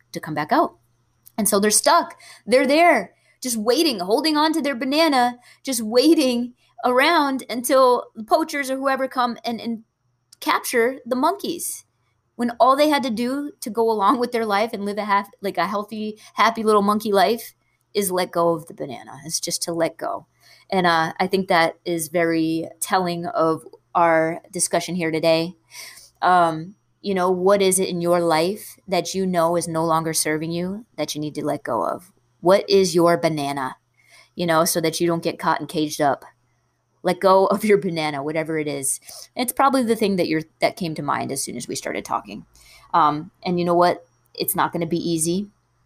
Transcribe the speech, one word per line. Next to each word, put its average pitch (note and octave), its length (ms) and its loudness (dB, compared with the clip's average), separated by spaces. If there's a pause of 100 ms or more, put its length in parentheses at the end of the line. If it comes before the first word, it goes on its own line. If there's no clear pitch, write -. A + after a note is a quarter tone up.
(120)
to E3 80 -10
come D#3 140 -8
back D3+ 180 -4
out. D4+ 240 0 (640)
And G#3 100 0
so G3+ 120 2
they're G#3+ 100 2
stuck. D#4+ 480 2 (260)
They're B3+ 220 4
there, C#4+ 480 4 (260)
just A#3+ 160 -6
waiting, A#3 440 0
holding C#4 360 0
on D#4 180 2
to D#4+ 60 0
their C#4 140 -2
banana, C4 640 2 (240)
just B3 180 -4
waiting B3 760 2 (300)
around C#4 640 2
until B3+ 680 2
the A3 100 -14
poachers D4 460 -2
or C4 60 -2
whoever C4+ 300 -2
come A#3+ 380 -4
and, A3+ 160 -8
and A3+ 240 -8 (560)
capture C4+ 680 0
the B3 100 -4
monkeys, C#4+ 680 -4 (520)
when A#3+ 220 -4
all C4 180 4
they D4+ 120 4
had C#4+ 140 2
to C4 80 -4
do B3+ 500 -4
to B3 100 -10
go A3+ 200 0
along G#3+ 280 2
with A#3+ 140 -2
their A3+ 140 -2
life G#3 260 0
and G3+ 120 -8
live G3+ 140 -4
a G#3 60 -6
half, G3+ 240 0 (120)
like, F#3+ 180 -4
a E3+ 80 0
healthy, G#3 520 -8 (160)
happy A3+ 280 2
little G#3+ 200 4
monkey G#3 300 0
life G3 420 2 (400)
is G3 160 -2
let F3+ 200 -2
go E3+ 200 2
of D#3+ 160 -4
the - 80 -18
banana. B2 500 -12
It's D#3+ 160 -6
just - 220 -6
to F3 100 -6
let E3 240 -2
go. - 300 -8 (440)
And, F#3 160 2
uh, E3 320 2
I F#3 80 0
think F#3+ 220 -2
that E3 360 2
is E3 240 -4
very E3 600 0 (100)
telling F3 480 -2
of D#3+ 400 -2 (280)
our E3 560 2
discussion E3+ 460 -4
here D#3+ 140 -2
today. D#3+ 440 0 (640)
Um, E3+ 540 2 (260)
you G3 140 -4
know, F#3 160 2
what F#3+ 320 2
is F#3+ 160 2
it F#3+ 100 -2
in F3 120 -4
your F3 200 2
life E3+ 560 -2 (100)
that F3+ 280 -2
you F#3+ 120 -2
know F3 300 0
is E3+ 100 -2
no E3 180 -2
longer D#3+ 280 0
serving D#3 380 -2
you F#3 340 -6 (120)
that D3+ 180 -6
you D3+ 60 -8
need D3+ 160 -8
to D3 80 -6
let D3 180 -4
go A2+ 220 -4
of? - 280 -8 (280)
What G3 280 4
is F#3+ 260 4
your E3+ 220 6
banana, C#3+ 600 -4 (580)
you F3 100 -6
know, E3 200 2
so E3+ 160 0
that D#3+ 200 -2
you E3+ 60 2
don't E3+ 160 0
get - 160 -4
caught D#3+ 220 -2
and D3 80 -10
caged D3+ 320 -4
up? C#3 240 0 (800)
Let F3+ 180 -2
go F#3+ 260 6
of G3+ 180 -2
your G3+ 140 4
banana, D#3 460 -4
whatever D#3 340 -4
it D3+ 80 -4
is. C#3 320 -6 (380)
It's B3+ 160 -4
probably C4+ 320 2
the A3+ 100 2
thing G3+ 220 0
that F3 100 2
you're, D#3 160 -2 (180)
that - 160 0
came D#3+ 200 -6
to D#3+ 60 -6
mind B2+ 280 -4
as - 100 -6
soon - 160 -10
as - 120 -12
we - 80 -8
started - 280 -8
talking. - 400 -8 (480)
Um, D#3 380 0 (140)
and F3+ 160 0
you F3 40 0
know F3 120 2
what? F3 280 2 (300)
It's - 220 -6
not D#3+ 160 -2
gonna E3+ 140 -4
be E3 120 -2
easy. E3+ 480 -2 (400)